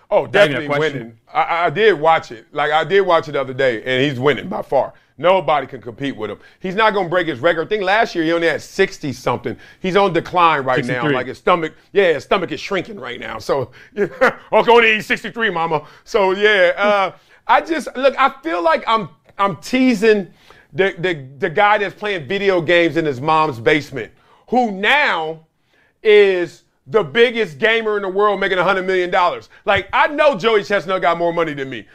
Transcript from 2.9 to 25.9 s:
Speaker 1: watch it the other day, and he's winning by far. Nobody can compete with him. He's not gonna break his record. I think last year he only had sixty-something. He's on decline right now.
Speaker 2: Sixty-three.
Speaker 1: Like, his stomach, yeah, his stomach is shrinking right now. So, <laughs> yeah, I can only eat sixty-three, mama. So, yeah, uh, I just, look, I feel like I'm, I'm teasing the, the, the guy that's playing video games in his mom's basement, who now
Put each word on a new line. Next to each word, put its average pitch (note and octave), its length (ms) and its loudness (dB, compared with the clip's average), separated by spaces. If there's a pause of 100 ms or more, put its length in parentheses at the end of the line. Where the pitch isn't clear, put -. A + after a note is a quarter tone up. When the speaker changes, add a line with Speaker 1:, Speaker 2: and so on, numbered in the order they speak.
Speaker 1:
watch E3+ 280 2
it - 20 -10
the C#3+ 100 -2
other B2+ 120 -6
day, B2+ 300 0
and B2+ 200 0
he's C#3 160 -2
winning B2 280 0
by G#3 140 -8
far. - 320 -2 (240)
Nobody D#3 500 0
can C3 140 -16
compete B2 340 -8
with G#2 160 -8
him. F#2 80 -12 (200)
He's F#3 160 -6
not G#3+ 200 2
gonna F#3+ 120 -2
break F3 200 0
his C#3+ 120 -6
record. D#3+ 280 0
I - 20 -20
think G#3+ 140 -4
last G#3 320 0
year E3 80 -2
he E3 100 0
only E3+ 140 0
had C3+ 160 -2
sixty-something. C3 920 -4 (240)
He's F#3 160 -4
on G3 160 4
decline E3 540 0
right B2+ 180 0
now. B2 100 -4
Speaker 2:
Sixty-three. B2+ 220 -2
Speaker 1:
Like, B2+ 120 -4
his A#2+ 100 -12
stomach, E3+ 360 0 (200)
yeah, F3+ 200 2
his C3+ 100 -4
stomach E3+ 280 -2
is C#3+ 80 -8
shrinking G3 400 -8
right A#2+ 200 -12
now. A2+ 180 -10
So, C3+ 340 -4 (120)
<laughs> - 100 -20
yeah, G#3 140 -2 (440)
I A3 120 4
can A3+ 80 -2
only A3+ 260 4
eat G3+ 80 -6
sixty-three, A3+ 460 -4
mama. E3 340 -2 (180)
So, F#3+ 280 0
yeah, G3 460 4
uh, G3+ 340 0 (360)
I C#4 140 4
just, D4+ 340 -6
look, B3+ 240 0
I C4 220 2
feel E4+ 220 -4
like D#4+ 240 2
I'm, A3 220 -2 (280)
I'm G3 200 -2
teasing A3 720 2 (420)
the, F#3+ 240 0
the, D#3+ 300 -6 (100)
the F3+ 120 -4
guy G#3 280 2
that's G3 180 -4
playing F#3+ 320 -8
video F#3+ 320 0
games E3 380 2
in D#3+ 80 0
his C3 160 -4
mom's D#3 380 0
basement, C#3 520 -2 (380)
who A#3+ 220 0
now F#3+ 720 -2 (560)